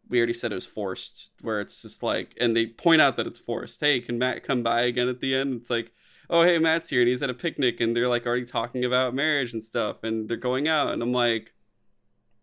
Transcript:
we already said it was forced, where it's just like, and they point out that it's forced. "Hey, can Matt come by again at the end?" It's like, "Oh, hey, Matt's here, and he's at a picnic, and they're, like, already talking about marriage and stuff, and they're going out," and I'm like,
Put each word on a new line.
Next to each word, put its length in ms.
we 100
already 140
said 200
it 20
was 120
forced, 640
where 180
it's 220
just 200
like, 380
and 160
they 100
point 360
out 140
that 100
it's 120
forced. 420
"Hey, 200
can 180
Matt 260
come 180
by 200
again 260
at 120
the 140
end?" 260
It's 100
like, 220
"Oh, 120
hey, 160
Matt's 320
here, 100
and 80
he's 140
at 80
a 40
picnic, 460
and 160
they're, 120
like, 180
already 200
talking 380
about 300
marriage 380
and 100
stuff, 420
and 240
they're 100
going 300
out," 240
and 100
I'm 100
like, 400